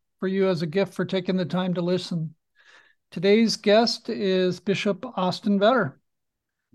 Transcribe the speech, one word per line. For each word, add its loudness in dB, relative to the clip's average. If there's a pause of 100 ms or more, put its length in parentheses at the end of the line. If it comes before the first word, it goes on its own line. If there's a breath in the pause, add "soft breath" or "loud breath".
(200)
for -2
you 2
as -2
a -4
gift -2
for -4
taking -2
the -2
time -2
to -2
listen. -4 (760 soft breath)
Today's 2
guest 2
is -2
Bishop -2 (140)
Austin -2
Vetter. 2 (800)